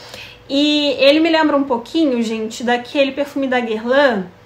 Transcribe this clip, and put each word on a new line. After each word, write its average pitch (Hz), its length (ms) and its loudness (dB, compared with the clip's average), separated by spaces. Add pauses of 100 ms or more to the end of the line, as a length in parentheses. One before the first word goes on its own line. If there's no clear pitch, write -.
(480)
E 294 500 0
ele 285 220 4
me 330 100 2
lembra 311 260 2
um 277 80 2
pouquinho, 269 580 0
gente, 220 420 -6
daquele 240 480 0
perfume 285 340 -4
da 247 140 0
Guerlain. 226 680 0 (200)